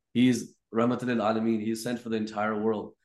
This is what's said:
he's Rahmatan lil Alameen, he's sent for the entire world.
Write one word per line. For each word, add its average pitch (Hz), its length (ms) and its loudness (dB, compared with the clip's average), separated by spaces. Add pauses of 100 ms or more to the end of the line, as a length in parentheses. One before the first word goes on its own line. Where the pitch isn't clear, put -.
(120)
he's 120 420 2 (200)
Rahmatan 120 320 2
lil 123 100 0
Alameen, 110 460 0
he's 113 200 -4
sent 120 160 -4
for 113 120 -10
the 113 60 -2
entire 107 440 -2
world. 107 320 -2 (120)